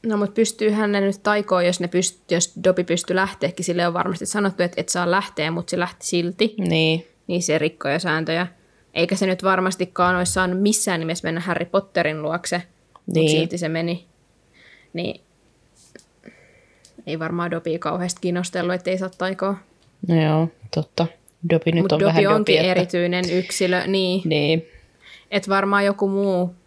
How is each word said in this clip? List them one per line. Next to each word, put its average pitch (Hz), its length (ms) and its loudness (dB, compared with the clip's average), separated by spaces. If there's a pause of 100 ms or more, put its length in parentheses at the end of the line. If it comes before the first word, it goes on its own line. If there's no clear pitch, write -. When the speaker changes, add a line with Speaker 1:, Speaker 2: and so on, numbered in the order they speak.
Speaker 1:
No, 214 100 0
mut 202 180 -2
pystyyhän 214 580 0
ne 202 80 0
nyt 196 220 -2
taikoa, 202 400 2
jos 180 180 0
ne 175 60 -2
pyst-, 180 340 -2 (100)
jos 170 220 0 (120)
Dobby 180 200 4
pystyy 175 320 -2
lähteäkin. 185 480 -2
Sille 175 220 0
on 170 80 0
varmasti 175 320 -4
sanottu, 196 360 0
että 175 180 -2
et 180 80 -6
saa 175 220 -2
lähteä, 175 400 -2
mut 170 180 -6
se 180 100 -4
lähti - 280 -6
silti. 180 520 0
Speaker 2:
Niin. 165 480 2 (200)
Speaker 1:
Niin 175 160 -2
se 156 160 0
rikkoi 151 340 -2
jo 147 60 0
sääntöjä. 160 480 -2 (480)
Eikä 170 220 0
se 190 100 0
nyt 185 160 -2
varmastikaan 185 760 0
olisi 180 160 0
saanut 185 300 0
missään 208 380 2
nimessä 165 280 -4
mennä 165 120 -2
Harry 175 260 -4
Potterin 165 560 0
luokse, 170 400 -4 (440)
mut 180 100 -4
Speaker 2:
Niin. 160 140 4
Speaker 1:
silti 165 280 0
se 170 100 -4
meni. 170 380 -4 (840)
Niin - 280 -8 (1900)
ei 160 120 -6
varmaan 170 320 -4
Dobby 165 280 -4
kauheasti 175 420 -6
kiinnostellut, 175 540 -2
ettei 185 240 -4
saa 185 200 -6
taikoa. 190 380 -2 (520)
Speaker 2:
No 165 140 6
joo, 156 260 4 (260)
totta. 165 320 -2 (440)
Dobby 165 220 2
nyt 165 100 4
Speaker 1:
Mut 190 100 4
Speaker 2:
on 156 80 4
Speaker 1:
Dobby 160 80 4
Speaker 2:
vähän 160 160 4
Dobby, 202 120 4
Speaker 1:
onkin 208 220 4
Speaker 2:
että 175 120 2
Speaker 1:
erityinen 180 600 0
yksilö, 180 560 0
niin. 190 380 0
Speaker 2:
Niin. 156 420 2 (640)
Speaker 1:
Et 196 180 -2
varmaan 196 360 2
joku 202 240 0
muu 190 460 0 (120)